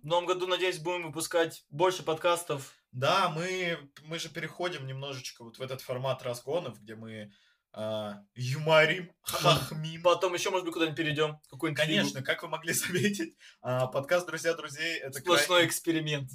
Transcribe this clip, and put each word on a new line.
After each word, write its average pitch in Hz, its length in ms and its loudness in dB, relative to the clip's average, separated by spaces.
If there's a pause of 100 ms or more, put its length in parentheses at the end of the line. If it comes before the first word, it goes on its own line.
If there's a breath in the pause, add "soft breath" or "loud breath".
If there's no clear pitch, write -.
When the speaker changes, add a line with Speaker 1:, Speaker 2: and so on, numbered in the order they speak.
Speaker 1:
В - 40 -14
новом 175 200 2
году, 180 220 0
надеюсь, 180 320 0
будем 175 280 -4
выпускать 160 600 -2
больше 180 340 2
подкастов. 160 680 0 (180)
Speaker 2:
Да, 170 380 2
мы, 170 600 -4 (140)
мы 156 160 -8
же 165 100 -8
переходим 160 560 -6
немножечко 135 600 -10
вот 117 140 -16
в - 20 -6
этот 131 200 -8
формат 127 420 -4
разгонов, 127 580 -4
где 110 140 -14
мы, 110 360 -12 (400 soft breath)
а, 107 500 -6 (140)
юморим, 156 760 4 (100)
Speaker 1:
А - 80 -8 (120)
может, 165 160 6 (100)
Speaker 2:
хохмим. 160 340 -8
Speaker 1:
потом 175 300 6
еще, 175 180 0
может 180 140 0
быть, 165 80 -4
куда-нибудь 160 240 2
перейдем, 151 420 2 (100)
какую-нибудь 147 320 -2
Speaker 2:
Конечно, 156 360 2
Speaker 1:
лигу. 131 80 -6
Speaker 2:
как 160 180 0
вы 170 60 -8
могли - 240 -4
<laughs> 180 400 0
заметить, - 240 -6 (240 loud breath)
а, 127 260 0
подкаст 175 400 0
«Друзья 165 280 0
друзей» — 156 440 -6
это 135 200 -10
Speaker 1:
Сплошной 165 280 4 (120)
Speaker 2:
крайне 165 100 6
Speaker 1:
эксперимент. 151 640 0